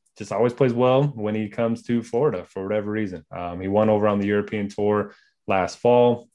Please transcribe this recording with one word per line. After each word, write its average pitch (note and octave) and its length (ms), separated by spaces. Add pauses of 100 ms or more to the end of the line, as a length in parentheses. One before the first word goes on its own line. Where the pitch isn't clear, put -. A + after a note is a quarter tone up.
(160)
Just G2+ 140
always A#2 220
plays B2 200
well B2+ 300
when A2 320
he A2 140
comes A#2 360
to A#2+ 160
Florida A#2 440
for - 180
whatever G#2 260
reason. G#2 440
Um, F2 280
he F#2+ 60
won G#2+ 220
over G#2+ 180
on G2+ 140
the G2+ 80
European G#2 400
Tour G#2 440 (360)
last F#2+ 320
fall. A#2+ 540